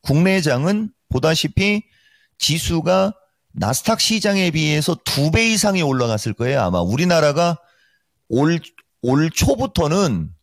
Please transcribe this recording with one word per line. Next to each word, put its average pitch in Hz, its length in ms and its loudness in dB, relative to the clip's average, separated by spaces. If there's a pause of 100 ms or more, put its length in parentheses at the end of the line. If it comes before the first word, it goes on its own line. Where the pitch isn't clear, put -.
국내장은 180 800 0 (200)
보다시피 165 720 0 (560)
지수가 170 720 0 (400)
나스닥 135 480 -2
시장에 196 500 0
비해서 151 540 0
두 147 260 0
배 226 220 2
이상이 196 300 0
올라갔을 120 500 0
거예요. 127 300 -2
아마 90 180 0
우리나라가 156 800 0 (680)
올, 156 320 0 (420)
올 143 280 2
초부터는 170 1000 0 (120)